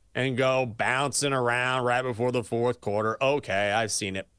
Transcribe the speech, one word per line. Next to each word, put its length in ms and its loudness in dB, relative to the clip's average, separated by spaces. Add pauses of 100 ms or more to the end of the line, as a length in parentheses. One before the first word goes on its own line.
(140)
and 240 0
go 260 2
bouncing 680 0
around 500 0
right 160 2
before 320 -2
the 100 0
fourth 380 -2
quarter. 420 -2
Okay, 500 0
I've 200 0
seen 240 -4
it." 100 -8 (120)